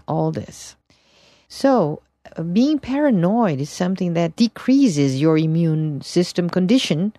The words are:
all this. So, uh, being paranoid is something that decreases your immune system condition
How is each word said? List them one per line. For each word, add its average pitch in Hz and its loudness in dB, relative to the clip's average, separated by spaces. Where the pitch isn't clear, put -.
all 160 -4
this. - -14
So, 214 0
uh, 170 -8
being 240 0
paranoid 226 0
is 147 -6
something 180 -2
that 165 -2
decreases 202 2
your 160 4
immune 160 0
system 175 -2
condition 185 0